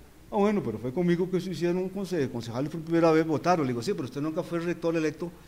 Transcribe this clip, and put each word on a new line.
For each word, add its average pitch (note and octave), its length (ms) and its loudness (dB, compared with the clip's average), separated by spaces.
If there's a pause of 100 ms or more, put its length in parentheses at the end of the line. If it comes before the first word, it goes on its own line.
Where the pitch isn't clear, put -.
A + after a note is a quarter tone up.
(300)
"Ah, - 60 -6
bueno, G3+ 260 4
pero A#2+ 160 -4
fue B2+ 120 -4
conmigo F3 400 2
que F3+ 80 0
se F3+ 120 -4
hicieron F3 400 0
conce-, F3+ 400 -2
concejales A#2+ 400 -4
por E3 100 -8
primera E3 320 4
vez, D#3+ 140 4
votaron". D#3+ 400 2
Le B2+ 60 0
digo, A#2+ 100 -2
"Sí, F#3+ 100 -2
pero E3+ 120 -2
usted C#3 180 -6
nunca D#3+ 200 -2
fue E3+ 180 -4
rector E3+ 360 -2
electo, D#3 340 -2 (180)